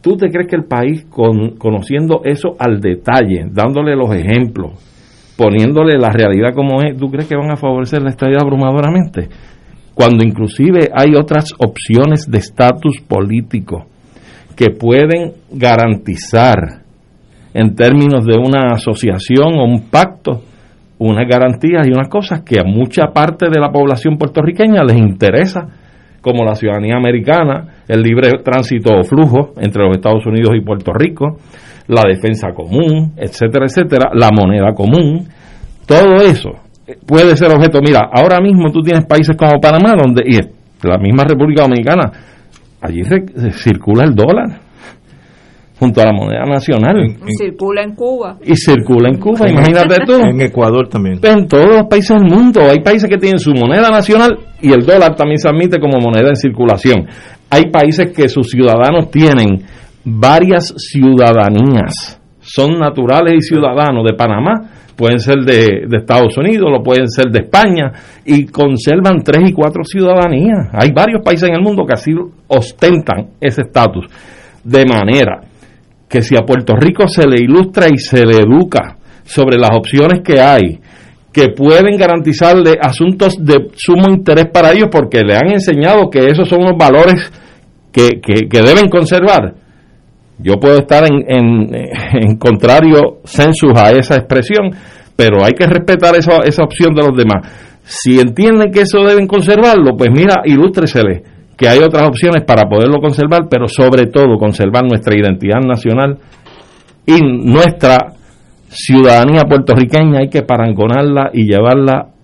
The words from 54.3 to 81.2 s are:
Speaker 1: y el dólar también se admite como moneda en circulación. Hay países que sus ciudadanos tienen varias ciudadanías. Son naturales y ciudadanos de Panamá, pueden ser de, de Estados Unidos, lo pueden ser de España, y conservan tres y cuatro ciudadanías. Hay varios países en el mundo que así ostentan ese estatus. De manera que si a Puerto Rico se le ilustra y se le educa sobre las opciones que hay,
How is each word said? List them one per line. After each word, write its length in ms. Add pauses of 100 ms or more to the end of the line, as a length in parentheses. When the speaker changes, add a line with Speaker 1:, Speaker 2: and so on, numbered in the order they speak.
Speaker 1:
y 120
el 140
dólar 280
también 240
se 100
admite 300
como 220
moneda 300
en 60
circulación. 720 (440)
Hay 200
países 460
que 120
sus 200
ciudadanos 600
tienen 560 (360)
varias 760
ciudadanías. 1400 (200)
Son 380
naturales 600
y 40
ciudadanos 640
de 80
Panamá, 560 (260)
pueden 220
ser 260
de, 440
de 100
Estados 400
Unidos, 320
lo 120
pueden 260
ser 180
de 140
España, 520 (320)
y 220
conservan 800
tres 260
y 20
cuatro 320
ciudadanías. 880
Hay 200
varios 320
países 240
en 80
el 40
mundo 260
que 80
así 180 (340)
ostentan 920
ese 220
estatus. 440 (580)
De 220
manera 540 (680)
que 140
si 140
a 100
Puerto 300
Rico 320
se 180
le 160
ilustra 460
y 100
se 260
le 140
educa 580 (280)
sobre 340
las 180
opciones 480
que 160
hay, 380 (540)